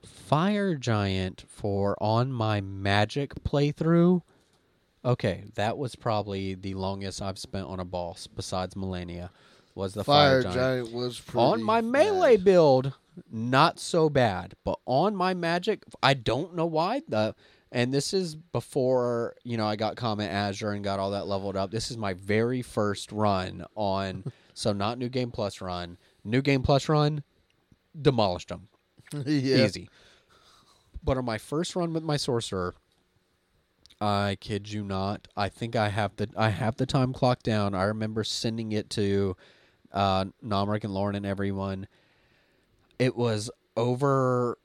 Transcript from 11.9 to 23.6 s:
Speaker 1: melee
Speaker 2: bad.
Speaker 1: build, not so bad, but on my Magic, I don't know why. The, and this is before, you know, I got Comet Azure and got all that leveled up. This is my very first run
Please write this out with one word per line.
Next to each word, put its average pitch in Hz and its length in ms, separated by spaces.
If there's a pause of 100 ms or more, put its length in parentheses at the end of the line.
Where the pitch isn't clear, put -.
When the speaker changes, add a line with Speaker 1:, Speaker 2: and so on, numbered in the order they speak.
Speaker 1:
melee 330 460
Speaker 2:
bad. 185 80
Speaker 1:
build, 143 480 (380)
not 127 480
so 160 300
bad, 110 440 (100)
but 92 220
on 175 300
my 185 180
Magic, 180 500 (200)
I 135 100
don't 139 420
know 165 120
why. 175 400
The, 151 280 (380)
and 123 200
this 139 200
is 180 220
before, 123 1080
you 117 140
know, 110 80
I 107 100
got 107 220
Comet 107 320
Azure 101 420
and 101 120
got 98 160
all 98 120
that 98 160
leveled 98 300
up. 95 140
This 110 200
is 120 60
my 101 160
very 110 480
first 104 500
run 95 540 (100)